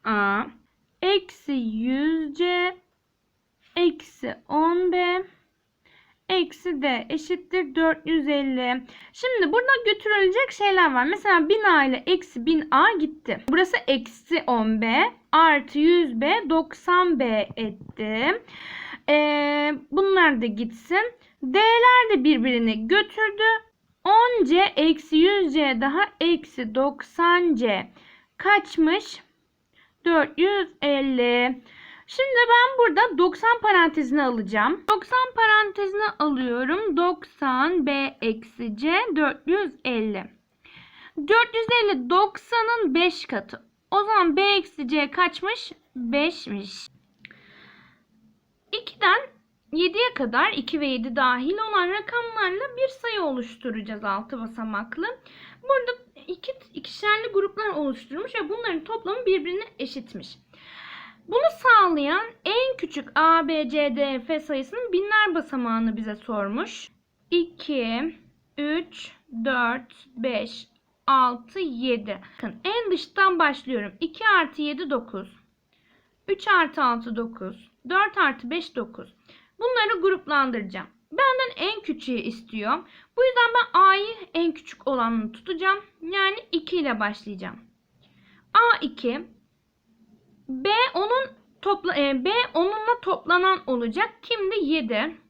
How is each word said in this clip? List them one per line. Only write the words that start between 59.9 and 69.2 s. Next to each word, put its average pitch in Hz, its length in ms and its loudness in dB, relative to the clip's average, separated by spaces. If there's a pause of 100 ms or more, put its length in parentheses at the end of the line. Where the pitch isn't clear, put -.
Bunu 453 140 0 (180)
sağlayan 370 640 4 (200)
en 508 320 0
küçük - 420 -6
A, 320 280 4
B, 302 220 -2
C, 285 260 0
D, 269 240 -2
F 302 200 -4
sayısının 311 520 -6
binler 403 440 2
basamağını 226 640 -2
bize 214 180 -8
sormuş. 214 760 -6 (420)
İki, 302 840 -4 (420)
üç, 311 540 -6 (340)